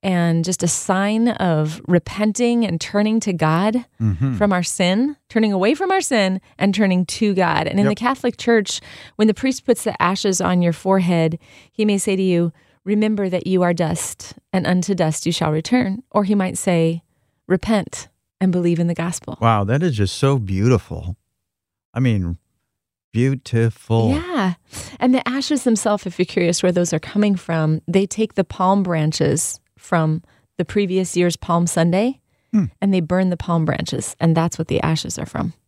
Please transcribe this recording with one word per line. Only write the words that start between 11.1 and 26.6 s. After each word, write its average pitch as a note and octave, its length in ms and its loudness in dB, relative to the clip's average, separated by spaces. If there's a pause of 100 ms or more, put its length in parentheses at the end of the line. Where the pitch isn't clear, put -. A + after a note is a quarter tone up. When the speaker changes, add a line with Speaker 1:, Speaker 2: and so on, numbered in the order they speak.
Speaker 1:
he G#3+ 140 -2
may G3+ 120 2
say F#3+ 160 -2
to F#3+ 80 0
you, E3+ 300 2 (320)
"Remember G#3 460 0
that F3+ 180 -4
you F#3 140 2
are F3 100 2
dust, - 600 -4 (180)
and F#3 140 0
unto F3+ 280 0
dust D#3+ 320 0
you E3+ 60 0
shall D#3+ 180 0
return." G3+ 600 0
Or G#3 140 0
he G3+ 120 2
might F#3 220 -2
say, E3 440 0 (460)
"Repent F#3+ 600 -2 (300)
and F#3+ 140 2
believe F3 260 2
in E3+ 100 0
the E3+ 60 -2
gospel." - 460 -8
Speaker 2:
Wow, A2+ 240 2
that B2+ 180 0
is D#3+ 140 0
just G2 220 -2
so C#3 200 2
beautiful. F#2+ 800 -2 (800)
I A#2 60 -4
mean, G2 360 0 (760)
beautiful. A2+ 1000 0
Speaker 1:
Yeah. C#4+ 440 -2 (460)
And B3+ 140 4
the - 120 0
ashes C4 380 -2
themselves, G#3+ 420 0
if F3 120 -10
you're F#3 80 0
curious F3 360 -2